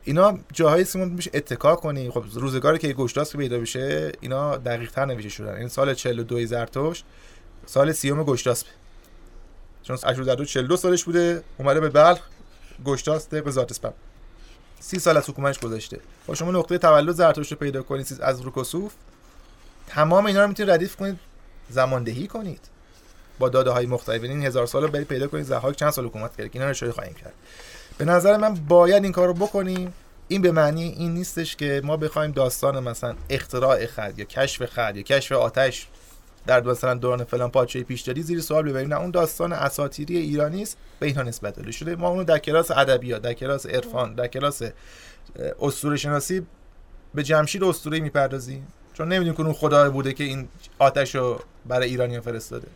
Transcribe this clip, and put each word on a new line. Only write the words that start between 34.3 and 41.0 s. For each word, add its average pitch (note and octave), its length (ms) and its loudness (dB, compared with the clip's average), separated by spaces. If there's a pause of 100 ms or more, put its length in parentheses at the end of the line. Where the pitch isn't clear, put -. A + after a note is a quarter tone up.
خط A2 300 -4
یا G2 60 -10
کشف C#3 300 0
آتش B2 560 0 (600)
در B2 160 6
مثلاً B2 300 0
دوران B2 300 -2
فلان B2 280 -2
پادشاهی B2 340 0
پیش B2 160 -8
دادی C3+ 220 -6
زیر E3+ 180 -4
سوال D#3 280 0
ببریم. C3+ 180 -4
نه، D3 80 -2
اون F3 160 -4
داستان E3+ 420 0
اساطیری D3 640 -4
ایرانی D3+ 440 -2
است، - 160 -10 (220)
به C#3+ 60 -4